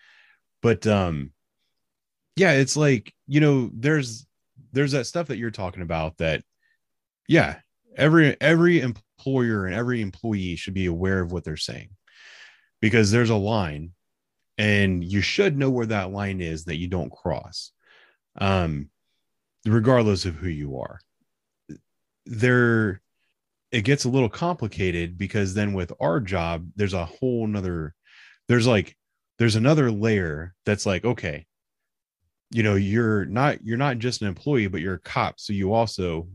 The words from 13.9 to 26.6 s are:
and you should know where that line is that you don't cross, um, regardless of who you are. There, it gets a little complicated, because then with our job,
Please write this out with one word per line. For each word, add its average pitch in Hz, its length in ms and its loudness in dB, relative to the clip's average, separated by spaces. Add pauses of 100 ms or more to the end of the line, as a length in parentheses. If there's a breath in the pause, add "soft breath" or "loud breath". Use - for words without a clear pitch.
and 101 460 2
you 95 180 0
should 190 360 0
know 139 120 0
where 120 180 -2
that 98 240 -4
line 98 280 -4
is 80 260 -6
that 82 120 -6
you 87 100 -6
don't 87 240 -4
cross, - 600 -8 (640 soft breath)
um, 87 520 0 (760)
regardless 110 600 2
of 87 100 -4
who 76 120 -8
you 71 320 -8
are. - 200 -12 (1300)
There, 117 760 2 (720)
it 117 100 0
gets 139 240 0
a 120 40 -2
little 127 200 2
complicated, 92 880 -4
because 98 360 -2
then 104 200 -2
with 92 260 -4
our 156 220 0
job, 85 560 -4